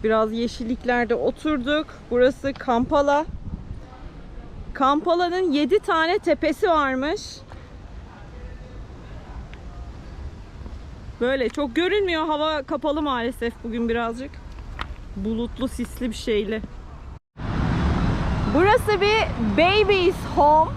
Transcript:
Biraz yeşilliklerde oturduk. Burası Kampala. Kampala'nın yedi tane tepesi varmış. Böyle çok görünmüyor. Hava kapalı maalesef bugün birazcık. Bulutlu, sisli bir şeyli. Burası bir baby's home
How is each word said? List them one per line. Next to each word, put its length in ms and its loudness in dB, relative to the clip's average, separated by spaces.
Biraz 240 4
yeşilliklerde 800 0
oturduk. 720 0
Burası 420 4
Kampala. 720 2
Kampala'nın 800 2
yedi 260 4
tane 400 2
tepesi 500 2
varmış. 520 2
Böyle 280 2
çok 280 -2
görünmüyor. 500 2
Hava 360 0
kapalı 400 -2
maalesef 500 -2
bugün 240 -2
birazcık. 420 -2
Bulutlu, 520 -2
sisli 420 -6
bir 60 -8
şeyli. 460 -2
Burası 460 4
bir 180 4
baby's 600 6
home 400 6